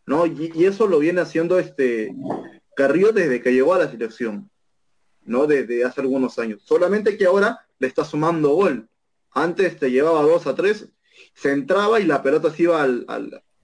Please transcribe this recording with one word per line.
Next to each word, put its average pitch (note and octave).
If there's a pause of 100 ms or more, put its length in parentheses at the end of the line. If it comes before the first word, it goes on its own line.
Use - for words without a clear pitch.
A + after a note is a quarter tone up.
¿no? D#3
Y, D#3+
y D#3+
eso G3
lo E3+
viene F3
haciendo E3+
este A#2 (640)
Carrillo E3
desde D#3
que B2+
llegó C3+
a F3+
la D3+
selección, A2+ (720)
¿no? B2+
Desde A#2+
hace B2+
algunos C3
años. A2+
Solamente G3
que G3
ahora G3+ (140)
le C3
está D3
sumando D#3
gol. D3+ (420)
Antes E3
te C3+
llevaba D3+
dos D#3+
a C3+
tres, G#3 (480)
se -
entraba G3
y G#3
la D#3
pelota D3+
se E3
iba E3
al, B2+
al, - (200)